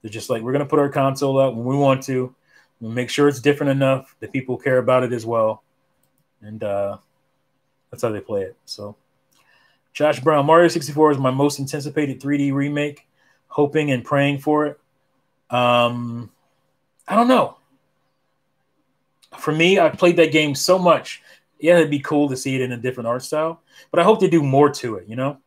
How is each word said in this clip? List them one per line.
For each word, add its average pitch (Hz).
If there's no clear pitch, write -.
They're 107
just 107
like, 117
"We're 123
gonna 143
put 147
our 143
console 135
out 135
when 117
we 131
want 135
to. 127
We'll 113
make 120
sure 143
it's 143
different 147
enough 135
that 107
people 127
care 127
about 127
it 120
as 117
well." 113
And, 107
uh, 101
that's -
how 117
they 104
play 101
it. -
So, 104
Josh 147
Brown, 147
"Mario 165
sixty-four 151
is 139
my 135
most 139
anticipated 143
three 143
D 139
remake, 147
hoping 147
and 123
praying 139
for 151
it." 147
Um, 120
I 185
don't 233
know. 247
For -
me, 170
I've 160
played 180
that 160
game 147
so 185
much. 165
Yeah, 175
it'd 156
be 143
cool 147
to 131
see 131
it 131
in 127
a 120
different 123
art 123
style, 160
but -
I 170
hope 202
they 190
do 160
more 143
to 120
it, 92
you 117
know? 139